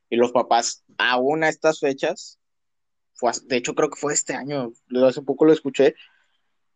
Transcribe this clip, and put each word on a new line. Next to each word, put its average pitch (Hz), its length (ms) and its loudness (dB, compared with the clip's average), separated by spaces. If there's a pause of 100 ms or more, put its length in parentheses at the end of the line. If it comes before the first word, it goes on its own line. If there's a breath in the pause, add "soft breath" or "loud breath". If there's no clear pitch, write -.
Y 120 80 -4
los 120 160 2
papás, 120 500 0 (160)
aún 127 460 0
a 160 40 2
estas 156 320 0
fechas, - 580 -4 (760)
fue 117 160 -2
hace, - 160 -8
de 135 100 -2
hecho 143 180 -4
creo 151 160 2
que - 100 -18
fue 147 120 -4
este 147 220 -4
año, 131 380 -8 (160)
lo, 127 180 2
hace 131 160 0
poco 135 220 -2
lo 160 80 8
escuché, 139 420 2 (800 soft breath)